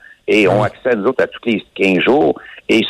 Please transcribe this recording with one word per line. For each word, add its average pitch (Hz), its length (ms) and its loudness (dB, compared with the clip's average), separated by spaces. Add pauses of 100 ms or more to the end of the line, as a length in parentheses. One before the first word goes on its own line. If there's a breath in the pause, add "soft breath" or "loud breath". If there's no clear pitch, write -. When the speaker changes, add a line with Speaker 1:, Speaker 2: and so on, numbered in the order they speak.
(280 loud breath)
Speaker 1:
Et 104 200 2
on 98 140 2
Speaker 2:
Ouais. 104 60 0
Speaker 1:
accède, 123 320 -4
nous 98 80 -2
autres, 127 160 -2
à 82 40 -2
tous - 180 -14
les 110 200 -2 (100)
quinze 92 280 0
jours. 143 360 2 (300 loud breath)
Et 113 200 2